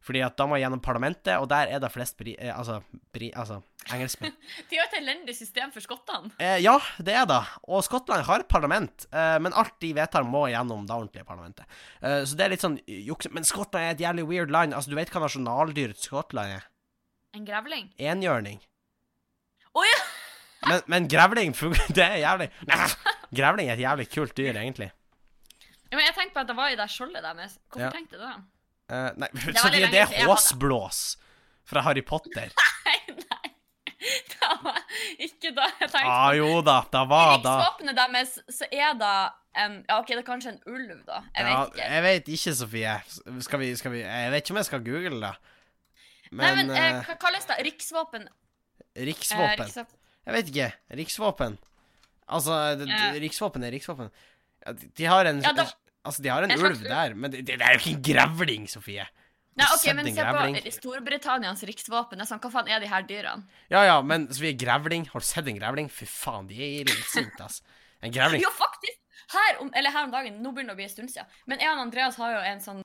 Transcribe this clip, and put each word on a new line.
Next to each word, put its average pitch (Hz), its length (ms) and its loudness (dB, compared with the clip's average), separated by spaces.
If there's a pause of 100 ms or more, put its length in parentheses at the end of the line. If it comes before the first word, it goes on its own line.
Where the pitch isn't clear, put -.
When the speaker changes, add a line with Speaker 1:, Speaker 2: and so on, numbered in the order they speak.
Speaker 1:
Fordi 131 180 0
at 123 160 -4
da 139 80 4
må 147 80 2
gjennom 131 240 0
parlamentet, 131 560 -2
og 135 160 -2
der 143 160 4
er 135 160 -4
det 120 80 -2
flest 123 240 -8
bri-, 113 240 -12
eh, 120 140 -8
altså, 117 240 -8 (320)
bri-, - 240 -12
altså, 110 240 -10 (340)
engelskmenn. 127 400 -6 (200)
Speaker 2:
<laughs> - 180 -18
De 330 100 -2
har 339 80 2
et 330 80 -10
elendig 285 400 -6
system 247 380 -8
for 214 100 -14
skottene. 214 460 -10 (100)
Speaker 1:
Eh, 180 240 2
ja, 233 140 10 (260)
det 185 140 -2
er 254 100 6
det. 127 140 4 (220)
Og 190 200 0
Skottland 240 400 0
har 185 220 2
et - 20 -20
parlament, 165 600 2
eh, 160 340 2
men 180 140 0
alt 226 160 2 (100)
de 165 140 -2
vedtar 156 260 2
må 139 240 2
gjennom 117 400 -2
det 113 80 -6
ordentlige 110 320 -10
parlamentet. 87 400 -18 (320)
Eh, 143 240 0
så 139 160 -6
det 190 60 4
er 190 80 2
litt 180 100 -4
sånn 156 140 0 (100)
juks, 104 480 -10
men 165 80 -8
Skottland 190 400 -2
er 165 140 -2
et 170 80 -4
jævlig 170 240 -2
weird 170 240 -2
land. 160 240 4
Altså, 143 160 -6
du 147 80 -2
vet 170 100 -6
hva 165 140 -2
nasjonaldyret 135 760 -2
til - 140 -8
Skottland 107 420 -6
er? 95 140 -16 (680)
Speaker 2:
En 214 140 -14
grevling? 220 400 -8 (100)
Speaker 1:
Enhjørning. 139 640 -2 (1120)
Speaker 2:
Å, 339 160 2
ja! 571 100 4 (680)
Speaker 1:
Men, 175 180 4
men 170 240 2
grevling 180 460 6
fun-, 165 180 0 (120)
<laughs> 160 100 0
det 180 80 8
er 185 180 0
jævlig, 175 240 2 (880)
grevling 139 380 4
er - 20 0
et 123 140 -4
jævlig 139 240 0
kult 151 260 -4
dyr, 131 160 -2
egentlig. 107 380 -8 (960)
Speaker 2:
Ja, 254 80 -2
men 302 100 4
jeg 285 80 2
tenkte 381 220 -4
på 269 80 -2
at 247 80 -6
det 233 80 -2
var 277 100 2
i 233 80 -4
det 208 160 -2
skjoldet 277 320 -10
deres. 170 300 -12 (100)
Hvorfor 127 220 -6
Speaker 1:
Ja. - 20 -8
Speaker 2:
tenkte 320 300 -14
du - 20 -14
det? 240 140 -12 (500)
Speaker 1:
Eh, 127 220 -4 (100)
nei, 147 120 -6
<laughs> - 40 -16
Speaker 2:
Det 143 160 -6
er 139 80 2
Speaker 1:
så 240 80 6
Speaker 2:
veldig 269 60 4
Speaker 1:
det, 285 100 4
Speaker 2:
lenge 254 80 4
Speaker 1:
det 196 80 6
er 208 80 8
Speaker 2:
siden 208 80 -4
jeg 220 80 2
hadde 214 80 6
Speaker 1:
håsblås 131 680 2 (680)
fra 143 160 0
Harry 139 180 2
Potter. 151 520 -6 (160)
Speaker 2:
<laughs> - 180 -4
Nei, 311 80 4 (140)
nei. - 400 -12 (760)
Det - 240 -4 (160)
var 277 140 -4 (400)
ikke 320 340 -8
da 262 160 0
jeg - 240 -2
tenkte. 277 140 4
Speaker 1:
Ah, 135 260 6
jo 151 160 4 (140)
da, 156 240 8
det 131 220 2
var 151 260 8
Speaker 2:
I 127 100 4
Speaker 1:
da. 131 140 4
Speaker 2:
riksvåpenet 285 400 0
deres, 254 340 2 (160)
så - 220 -8
er 285 260 0
det 214 160 0 (480)
en, 208 200 -2
ja, - 180 2
OK, 233 100 -2
det 240 140 -4
er 247 80 -14
kanskje 247 240 -8
en - 80 -18 (100)
ulv 240 320 -12
da. - 220 -8
Jeg - 180 -4
Speaker 1:
Ja, 127 140 2
Speaker 2:
vet 139 160 -2
ikke. 117 160 -6
Speaker 1:
jeg 160 160 2
vet 185 260 4
ikke, 160 240 -2
Sofie. 110 400 -2 (460)
Skal 139 180 -4
vi, 131 160 -2
skal 123 160 -8
vi, 117 140 -6
jeg 120 260 -4
vet 147 140 0
ikke 185 100 -6
om 208 60 0
jeg - 80 -2
skal 123 160 -6
google 147 340 -4
det. 101 140 -6 (920)
Speaker 2:
Nei, - 200 -4
men, 381 100 4
Speaker 1:
Men, 381 160 2
Speaker 2:
eh, 302 160 2
Speaker 1:
eh, - 160 0
Speaker 2:
hva 330 160 -10
kalles 359 320 0
det? - 120 -2
Riksvåpen? 320 640 -6 (680)
Speaker 1:
riksvåpen. 208 560 -2
Speaker 2:
Eh, 208 140 -2
riksvåpen. 233 320 -14 (300)
Speaker 1:
Jeg - 80 -2
vet 220 180 0
ikke. 135 180 -2 (240)
Riksvåpen. 151 600 -4 (720)
Altså, 151 460 0
det, 139 120 -8
det, 202 80 -2
Speaker 2:
Eh. 202 260 0
Speaker 1:
riksvåpen 151 420 -4
er 120 80 -6
riksvåpen. 131 380 -10 (560)
Ja, 117 80 -10
de, - 220 -16
de 160 100 -4
har 185 200 8
en, 143 160 2
Speaker 2:
Ja, 285 120 4
da 311 120 2 (400)
Speaker 1:
altså, 143 180 -8
de 135 60 0
har 143 140 2
en 202 60 0
Speaker 2:
Det 254 80 2
er 165 80 2
Speaker 1:
ulv 196 100 4
Speaker 2:
sant. 110 140 -8
Speaker 1:
der, 139 260 0
men 131 160 -6
det, 131 140 -10
det, 127 140 -4
det 120 80 4
er 127 80 10
jo 123 40 4
ikke 165 160 -2
en 139 80 -8
grevling, 135 640 2
Sofie. 101 400 -10 (500)
Speaker 2:
Nei, 277 80 6
Speaker 1:
Har 311 80 6
du 330 60 6
Speaker 2:
ok, - 40 2
Speaker 1:
sett 277 120 4
Speaker 2:
men 294 120 -4
Speaker 1:
en 294 60 -2
Speaker 2:
se 311 80 -2
på 302 120 2
Speaker 1:
grevling? 262 380 -2
Speaker 2:
Storbritannias 254 920 -6
riksvåpen. 220 540 -6
Det 208 60 -4
er - 40 -8
sånn, 214 140 -8
hva 240 100 -8
faen 240 160 -2
er 220 100 2
de 202 80 -6
her 190 200 0
dyrene? 202 360 -8 (280)
Speaker 1:
Ja, 196 120 8
ja, 170 180 10
men 156 260 0
Sofie, 143 260 -4
grevling. 147 560 0
Har 123 100 -8
du - 60 -8
sett 156 220 -2
en 107 100 -4
grevling? 131 320 -4
Fy - 160 -16
faen, 104 420 -8
de 95 80 -14
er 143 280 -8
ille 131 100 2 (140)
sinte, - 340 -4
ass. - 200 -12 (420)
En 117 100 -8
grevling. 139 280 4
Speaker 2:
<laughs> 381 40 2
Jo, - 60 4
faktisk! - 480 -4 (320)
Her 403 280 4
om, 269 140 -10
eller 277 180 2
her 294 140 -2
om 254 80 -8
dagen, 240 260 -6
nå 254 140 -8
begynner 247 180 -8
det 190 60 -12
å - 20 -16
bli 196 60 -8
en 202 80 -14
stund 247 180 -14
siden. - 140 -14 (220)
Men 247 120 -4
jeg 262 140 2
og 294 80 -2
Andreas 247 340 -2
har 233 160 -4
jo 220 140 -2
en 196 160 -4
sånn 196 240 -12